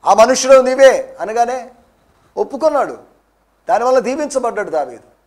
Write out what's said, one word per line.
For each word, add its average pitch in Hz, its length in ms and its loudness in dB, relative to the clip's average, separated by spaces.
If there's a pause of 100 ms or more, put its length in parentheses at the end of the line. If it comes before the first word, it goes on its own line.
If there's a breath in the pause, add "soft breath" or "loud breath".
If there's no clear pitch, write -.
ఆ 185 60 4
మనుషుడు 262 460 4
నీవే 254 600 2
అనగానే 233 500 -4 (640)
ఒప్పుకున్నాడు, 226 640 -4 (720)
దానివల్ల 240 300 0
దీవించబడ్డాడు 240 720 -6
దావీదు. 127 340 -8 (220)